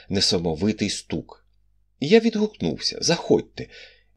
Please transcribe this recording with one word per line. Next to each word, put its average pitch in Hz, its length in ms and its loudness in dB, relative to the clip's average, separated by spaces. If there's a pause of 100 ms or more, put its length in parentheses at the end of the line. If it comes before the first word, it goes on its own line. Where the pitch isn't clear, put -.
несамовитий 95 840 0
стук. - 560 -8 (540)
Я 185 200 6
відгукнувся: 214 800 -2
«Заходьте». - 680 0 (500)